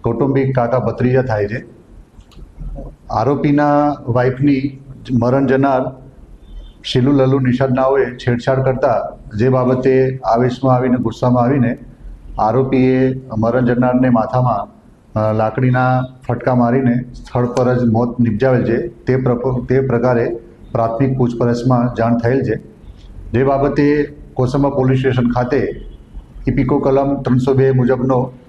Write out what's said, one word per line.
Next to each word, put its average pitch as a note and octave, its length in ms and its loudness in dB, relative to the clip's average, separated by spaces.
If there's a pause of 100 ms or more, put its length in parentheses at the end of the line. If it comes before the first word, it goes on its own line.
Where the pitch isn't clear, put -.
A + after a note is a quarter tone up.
કૌટુંબિક C3+ 540 0
કાકા B2 240 0
ભત્રીજા B2 440 0
થાય G#2+ 260 -2
છે. - 320 -10 (1300)
આરોપીના D3 880 0 (120)
વાઇફની C3 760 0 (280)
મરણ B2+ 340 2
જનાર C3+ 340 2 (1040)
શીલુ C3 280 2
લલ્લુ C3+ 260 2
નિષાદનાઓએ B2+ 800 0
છેડછાડ C3 480 0
કરતા, B2 540 -2 (200)
જે B2+ 100 2
બાબતે C3 760 2
આવેશમાં B2 500 2
આવીને, B2 220 2
ગુસ્સામાં B2 480 0
આવીને B2 340 0 (600)
આરોપીએ C3 760 2 (240)
મરણ A#2 260 0
જનારને B2+ 440 2
માથામાં, A2+ 600 0 (520)
અ, G#2+ 120 0
લાકડીના B2+ 720 0 (240)
ફટકા B2 260 -2
મારીને A#2+ 600 0
સ્થળ - 320 -2
પર B2 280 0
જ A#2+ 100 0
મોત A#2+ 360 0
નિપજાવેલ A#2 440 2
છે. A2+ 240 -2
તે - 280 -2
પ્રપ-, B2+ 520 -2
તે C3 120 4
પ્રકારે A#2+ 500 0 (420)
પ્રાથમિક B2+ 460 0
પૂછપરછમાં A#2+ 760 0
જાણ A#2+ 240 0
થયેલ B2 240 0
છે. G#2+ 120 -2 (800)
જે B2+ 120 2
બાબતે C#3+ 600 2 (300)
કોસંબા C#3 360 0
પોલીસ C3 280 0
સ્ટેશન B2+ 320 0
ખાતે B2 400 0 (800)
ઇપિકો C3+ 300 0
કલમ C3+ 440 0
ત્રણસો C3 320 2
બે C3+ 160 4
મુજબનો B2+ 640 0 (160)